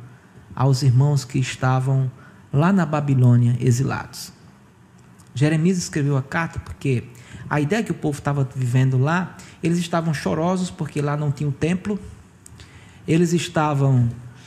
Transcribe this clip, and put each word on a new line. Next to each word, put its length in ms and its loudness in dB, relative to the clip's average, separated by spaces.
aos 280 2
irmãos 420 4
que 140 -4
estavam 720 0
lá 200 4
na 140 4
Babilônia, 720 4
exilados. 760 -2
Jeremias 440 2
escreveu 400 -2
a 40 0
carta 380 -6
porque 460 -4
a 120 0
ideia 200 0
que 100 -4
o 40 -6
povo 240 -4
estava 360 -2
vivendo 420 2
lá, 400 0
eles 160 0
estavam 340 -2
chorosos 560 -2
porque 320 -6
lá 140 -2
não 160 -2
tinha 180 -4
o 20 -2
templo, 480 -2
eles 260 2
estavam 760 2